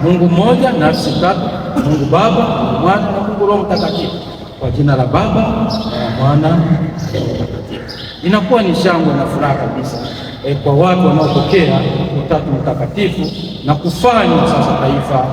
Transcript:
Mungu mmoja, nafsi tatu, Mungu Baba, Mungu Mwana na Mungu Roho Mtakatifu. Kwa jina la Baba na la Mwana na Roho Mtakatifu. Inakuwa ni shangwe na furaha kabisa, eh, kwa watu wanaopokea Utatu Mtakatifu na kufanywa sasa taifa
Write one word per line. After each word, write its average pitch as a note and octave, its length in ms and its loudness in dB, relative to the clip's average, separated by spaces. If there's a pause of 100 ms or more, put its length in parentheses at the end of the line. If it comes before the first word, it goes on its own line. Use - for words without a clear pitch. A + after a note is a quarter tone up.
Mungu E3+ 220 4
mmoja, A#3 460 4
nafsi D#3 380 0 (120)
tatu, F3+ 180 2 (460)
Mungu C#3+ 260 2
Baba, F#3+ 200 4
Mungu - 500 0
Mwana F#3+ 200 2
na G3+ 260 -2
Mungu G#3 180 -2
Roho G3+ 180 2
Mtakatifu. E3+ 500 -2 (460)
Kwa C3 120 -4
jina C#3 240 2
la B2+ 100 0
Baba G#3+ 360 0
na - 580 -2
la A2+ 100 -4 (100)
Mwana C#3+ 300 2
na - 0 - (640)
Roho B2+ 200 -2
Mtakatifu. - 640 -8 (260)
Inakuwa G#3 380 2
ni F3+ 140 2
shangwe E3 380 2
na C3+ 120 0
furaha C#3+ 300 0
kabisa, C3 420 -4 (500)
eh, C#3+ 160 0
kwa D3 100 2
watu F3+ 340 4
wanaopokea D3+ 720 2 (460)
Utatu D#3+ 180 -2 (180)
Mtakatifu E3+ 600 -2 (440)
na C#3+ 100 2
kufanywa F3 720 2
sasa C#3+ 240 2 (100)
taifa C3+ 520 0